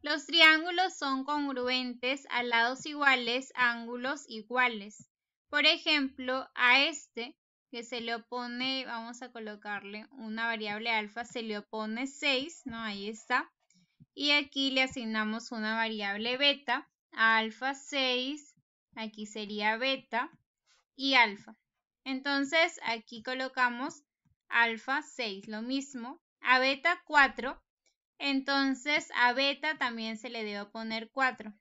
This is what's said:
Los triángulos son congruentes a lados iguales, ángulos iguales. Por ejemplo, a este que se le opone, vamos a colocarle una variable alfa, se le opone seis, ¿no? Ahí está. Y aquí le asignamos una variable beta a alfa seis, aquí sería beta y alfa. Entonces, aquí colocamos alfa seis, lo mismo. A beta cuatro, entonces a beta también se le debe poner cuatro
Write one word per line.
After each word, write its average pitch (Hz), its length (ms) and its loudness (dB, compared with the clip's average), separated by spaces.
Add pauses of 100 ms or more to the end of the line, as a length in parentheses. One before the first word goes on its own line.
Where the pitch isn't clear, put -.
Los 294 240 -4
triángulos 330 680 6
son 269 280 -2
congruentes 254 1040 -2
a 247 120 -2
lados 240 420 2
iguales, 262 680 2
ángulos 247 720 -2
iguales. 220 800 -2 (400)
Por 294 160 0
ejemplo, 277 920 2
a 254 300 6
este 302 520 -8 (340)
que 240 120 -10
se 233 180 -8
le 233 140 -4
opone, 247 720 -4
vamos 233 360 -10
a 247 100 -14
colocarle 208 800 -10
una 220 340 -6
variable 214 440 -4
alfa, 220 340 -2
se 233 180 -10
le 214 160 -6
opone 220 480 -6
seis, 277 580 -2
¿no? 226 160 -10
Ahí 202 280 -8
está. 247 440 -4 (640)
Y 285 160 -2
aquí 277 400 2
le 262 120 2
asignamos 226 680 -4
una 220 220 -4
variable 220 640 -2
beta 285 500 0 (240)
a 220 260 6
alfa 220 360 -2
seis, 269 800 -2 (400)
aquí 220 320 -10
sería 214 500 -2
beta 262 540 -2 (640)
y 269 200 0
alfa. 214 420 4 (480)
Entonces, 277 800 0
aquí 226 380 -8
colocamos 254 800 -2 (460)
alfa 233 540 0
seis, 208 460 -8
lo 214 140 -8
mismo. 262 580 -8 (200)
A 254 200 4
beta 277 440 2
cuatro, 269 560 4 (580)
entonces 277 1000 0
a 247 160 6
beta 277 460 0
también 226 380 -4
se 226 140 -12
le 233 140 -6
debe 208 220 -6
poner 226 440 -8
cuatro 247 500 -2